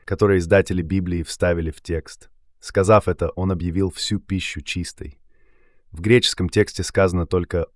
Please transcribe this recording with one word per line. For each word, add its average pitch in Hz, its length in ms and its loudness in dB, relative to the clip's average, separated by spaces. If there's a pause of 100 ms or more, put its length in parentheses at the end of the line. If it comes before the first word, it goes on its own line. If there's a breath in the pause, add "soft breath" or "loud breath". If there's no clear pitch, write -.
которое 98 340 2
издатели 90 440 2
Библии 87 420 -2
вставили 85 480 -2
в - 80 -20
текст. - 500 -10 (300)
Сказав 101 480 4
это, 87 220 -2
он 92 200 -2
объявил 87 400 -2
всю - 300 -4
пищу - 400 -6
чистой. - 580 -10 (720)
В 82 100 -14
греческом 101 480 4
тексте - 360 0
сказано 90 420 0
только 87 500 -2